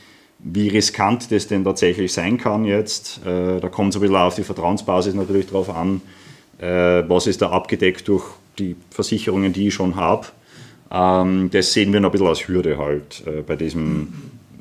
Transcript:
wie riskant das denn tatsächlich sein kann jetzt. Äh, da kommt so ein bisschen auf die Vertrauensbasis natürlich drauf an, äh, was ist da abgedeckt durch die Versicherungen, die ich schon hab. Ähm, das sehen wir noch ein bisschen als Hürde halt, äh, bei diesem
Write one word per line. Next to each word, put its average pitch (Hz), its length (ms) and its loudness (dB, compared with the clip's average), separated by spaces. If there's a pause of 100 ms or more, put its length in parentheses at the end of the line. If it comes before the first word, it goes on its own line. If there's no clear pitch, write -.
(400)
wie 101 300 -2
riskant 107 640 2
das 104 160 0
denn 98 160 0
tatsächlich 92 480 0
sein 95 260 0
kann 110 280 0
jetzt. - 600 -2
Äh, 90 340 0
da 92 100 -6
kommt 98 240 0
so 104 60 -4
ein - 20 -4
bisschen 95 140 0
auf 90 200 2
die 104 80 -4
Vertrauensbasis 92 680 -2
natürlich 98 340 -2
drauf 95 220 -2
an, 92 320 -2 (560)
äh, 87 500 2
was 90 200 4
ist 98 140 0
da 90 100 0
abgedeckt 92 560 0
durch 98 160 2 (340)
die 92 180 -6 (140)
Versicherungen, 98 640 -2
die 98 140 0
ich 98 80 0
schon 92 200 0
hab. 92 380 0 (580)
Ähm, 92 600 2
das - 220 2
sehen 101 200 4
wir 104 60 4
noch 95 100 4
ein - 40 -6
bisschen 95 140 4
als 80 200 0
Hürde 82 320 0
halt, 73 480 -6
äh, 76 140 -6
bei 78 140 -6
diesem 78 560 -4 (500)